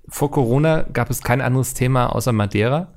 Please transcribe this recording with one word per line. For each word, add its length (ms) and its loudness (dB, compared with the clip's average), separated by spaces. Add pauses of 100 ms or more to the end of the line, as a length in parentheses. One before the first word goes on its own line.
vor 220 -2
Corona 540 2 (100)
gab 160 -2
es 140 -6
kein 180 0
anderes 320 0
Thema 420 0
außer 180 0
Madeira. 640 0